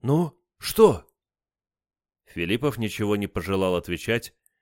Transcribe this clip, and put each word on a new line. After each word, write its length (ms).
«Ну, 400
что?» 560
Филиппов 540
ничего 380
не 100
пожелал 500
отвечать 580